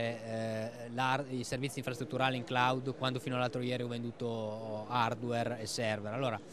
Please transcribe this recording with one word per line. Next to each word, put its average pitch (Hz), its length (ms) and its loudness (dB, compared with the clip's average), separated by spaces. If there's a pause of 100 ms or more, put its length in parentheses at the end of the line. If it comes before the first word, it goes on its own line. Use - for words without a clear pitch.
(240)
eh, 113 680 -4
l'hard-, 131 380 2
i 123 120 -2
servizi 135 360 -2
infrastrutturali 127 580 0
in 123 60 -2
cloud 127 520 4
quando 127 240 0
fino 127 160 -2
all'altro 123 260 0
ieri 123 200 0
ho 123 60 -2
venduto 113 1000 -4
hardware 117 680 2
e 110 60 -6
server? 107 480 0
Allora, 120 260 2 (140)